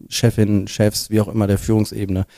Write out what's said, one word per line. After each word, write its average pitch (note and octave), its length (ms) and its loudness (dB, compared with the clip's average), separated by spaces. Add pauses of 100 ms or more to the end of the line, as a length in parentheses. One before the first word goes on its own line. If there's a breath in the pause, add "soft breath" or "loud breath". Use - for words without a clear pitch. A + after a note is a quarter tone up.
Chefinnen, G#2 580 2
Chefs, - 440 -2
wie G#2+ 100 2
auch G#2 80 0
immer, G#2+ 180 0
der G2 120 2
Führungsebene. G#2 680 -2 (120)